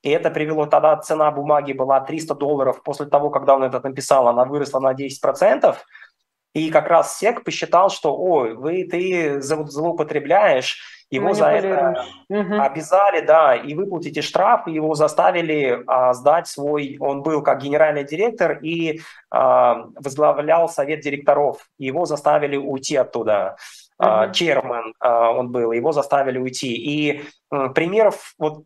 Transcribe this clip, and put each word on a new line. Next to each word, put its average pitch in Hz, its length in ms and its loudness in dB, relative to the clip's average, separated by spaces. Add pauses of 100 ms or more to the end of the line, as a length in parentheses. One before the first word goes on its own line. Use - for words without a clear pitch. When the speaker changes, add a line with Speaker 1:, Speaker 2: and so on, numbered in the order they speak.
Speaker 1:
И 139 60 -4
это 160 220 0
привело, 151 340 -2
тогда 151 320 4
цена 151 340 0
бумаги 143 400 0
была 135 300 2
триста 151 340 -6
долларов 139 480 0
после 147 220 -8
того, 143 240 2
когда 135 260 4
он 135 80 0
это 127 180 -2
написал, 135 460 2
она 120 160 4
выросла 135 380 -2
на 131 120 2
десять 135 280 -8
процентов. - 640 2 (680)
И 156 180 -2
как 151 180 2
раз - 280 2
сек 226 280 -2
посчитал, 170 440 2
что, 147 280 -2
ой, 156 360 0
вы, 160 300 -4
ты 170 580 -2
зло-, 151 240 -4
злоупотребляешь, 151 1400 -2
его 160 240 -2
за 160 180 2
это 165 160 0
Speaker 2:
Манипулируешь. 131 600 -2
Мгм. 208 320 -2
Speaker 1:
обязали, 165 600 2
да, 151 340 6
и 135 200 -8
выплатите 151 460 -6
штраф, 202 460 0
и 165 60 -8
его 156 200 -2
заставили, 156 920 0
а, 127 260 2
сдать 147 340 2
свой, 143 520 -6
он 139 240 -4
был 156 180 0
как - 220 0
генеральный 147 400 0
директор 165 580 -2
и, 160 380 -4 (320)
а, 123 540 2 (100)
возглавлял 151 720 0
совет 147 320 -4
директоров, 143 680 0 (120)
его 143 280 -4
заставили 147 520 0
уйти 135 400 -4
оттуда. 107 580 -2 (420)
А, 110 280 4
Speaker 2:
Мгм. 98 80 -10
Speaker 1:
чермен, 120 680 -2
а, 117 320 2
он 123 200 -2
был, 117 200 -2
его 120 220 -2
заставили 135 460 0
уйти. 127 360 -6
И, 147 480 -4 (300)
м, 135 200 -4
примеров 190 640 0
вот 151 280 -6